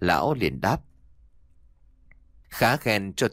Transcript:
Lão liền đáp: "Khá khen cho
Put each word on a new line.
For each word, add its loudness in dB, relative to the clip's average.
Lão 2
liền -2
đáp: 0
"Khá 2
khen -2
cho -2